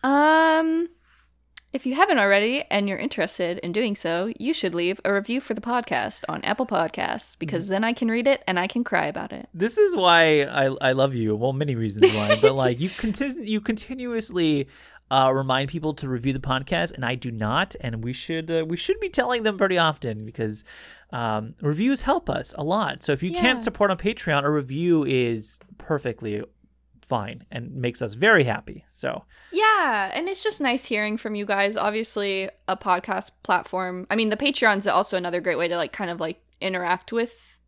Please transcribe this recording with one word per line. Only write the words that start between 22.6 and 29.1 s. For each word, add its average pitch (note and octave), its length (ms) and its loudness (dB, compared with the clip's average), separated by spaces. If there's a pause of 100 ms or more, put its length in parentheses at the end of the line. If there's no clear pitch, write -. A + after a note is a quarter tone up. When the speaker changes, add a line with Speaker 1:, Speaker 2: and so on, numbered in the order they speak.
Speaker 2:
lot. E3 380 0
So D3 100 0
if C3+ 100 0
you F3+ 100 -2
can't B3+ 260 2
Speaker 1:
Yeah. A3+ 60 -8
Speaker 2:
support G#3 260 2
on F#3 60 0
Patreon, E3 480 0
a D3 60 2
review D3+ 540 2
is A#2+ 540 0 (200)
perfectly A#2 640 -4 (640)
fine A#2+ 440 -4
and A#2+ 260 -10
makes B2 240 -4
us G#2+ 140 -6
very F3 300 6
happy. G#2+ 460 -6
So - 340 -6 (280)